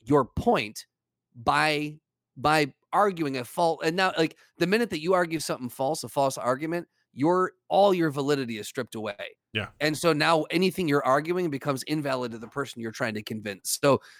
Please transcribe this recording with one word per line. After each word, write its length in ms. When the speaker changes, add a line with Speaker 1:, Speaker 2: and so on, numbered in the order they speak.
Speaker 1:
your 220
point 600
by, 640
by 360
arguing 440
a 80
false, 380
and 120
now, 220
like, 180
the 80
minute 240
that 100
you 140
argue 240
something 300
false, 340
a 60
false 280
argument, 500
your, 420
all 220
your 200
validity 480
is 80
stripped 260
away. 220
Speaker 2:
Yeah. 180
Speaker 1:
And 180
so 160
now 380
anything 360
you're 180
arguing 440
becomes 340
invalid 500
to 40
the 100
person 360
you're 80
trying 240
to 80
convince. 600
So 160